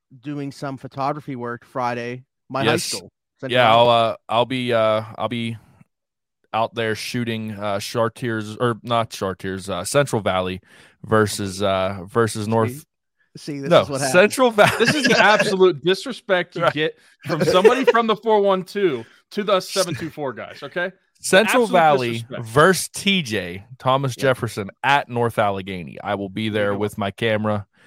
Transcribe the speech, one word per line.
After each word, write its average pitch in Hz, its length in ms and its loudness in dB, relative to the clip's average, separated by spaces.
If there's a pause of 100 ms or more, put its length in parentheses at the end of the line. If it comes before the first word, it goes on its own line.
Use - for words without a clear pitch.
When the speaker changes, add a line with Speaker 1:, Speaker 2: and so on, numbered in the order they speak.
(200)
Speaker 1:
doing 143 320 -8
some 135 240 -10
photography 139 600 -8
work 120 280 -10
Friday, 123 600 -6 (260)
my 131 140 -2
high 113 80 2
Speaker 2:
Yes. 117 120 0
Speaker 1:
school. 95 260 -10 (300)
Central 131 140 -6
Speaker 2:
Yeah, 123 160 6
Speaker 1:
Valley. 113 80 8
Speaker 2:
I'll, 120 100 6
uh, 117 280 4 (120)
I'll 117 160 2
be, 123 300 -4
uh, 110 280 2 (140)
I'll 110 120 -6
be 117 280 -6 (960)
out 113 220 -2
there 113 200 -2
shooting, 113 580 -6
uh, 101 280 -4
Chartiers, 113 760 -4
or 117 260 0
not 117 260 0
Chartiers, 95 600 -6
uh, 90 140 -6
Central 135 360 0
Valley 92 400 -2 (420)
versus, 101 600 0
uh, 95 440 0
versus 110 380 -2
Speaker 1:
See? 107 60 -4
Speaker 2:
North. 113 360 -2 (520)
Speaker 1:
See, 143 220 -10
this 139 80 -8
Speaker 2:
No, 151 140 6
Speaker 1:
is 127 80 -4
what 135 100 -4
happens. 135 120 -2
Speaker 2:
Central 214 380 4
Valley. 208 280 4
Speaker 3:
This 240 160 2
is 294 140 -4
the - 100 2
absolute 185 680 4
disrespect 185 720 -2
you 175 60 -4
Speaker 2:
Right. 165 100 2
Speaker 3:
get 156 260 -4 (280)
from 160 180 -2
somebody 220 400 4
from 233 220 4
the 220 100 0
four 220 240 2
one 190 240 2
two 170 400 -2 (280)
to 208 120 -4
the 190 160 0
seven 180 340 -4
two 156 140 -8
four 139 240 -8
guys, 104 300 -14
okay? 175 280 -6 (300)
Speaker 2:
Central 220 440 4
Speaker 3:
Absolute 190 140 -6
Speaker 2:
Valley 139 340 4
Speaker 3:
disrespect. 117 340 -8
Speaker 2:
versus 151 420 4
T 196 320 -2
J, 98 460 -6 (120)
Thomas 131 380 0
Speaker 1:
Yep. - 60 -10
Speaker 2:
Jefferson 110 480 -2 (120)
at 139 280 2
North 120 280 -2
Allegheny. 95 640 -4
I 101 120 -4
will 98 160 -6
be 110 180 -4
Speaker 1:
There 104 140 0
you 101 60 0
Speaker 2:
there 101 40 0
Speaker 1:
go. 101 60 -4
Speaker 2:
with 104 180 -4
my 101 140 -2
camera, 107 560 -2 (200)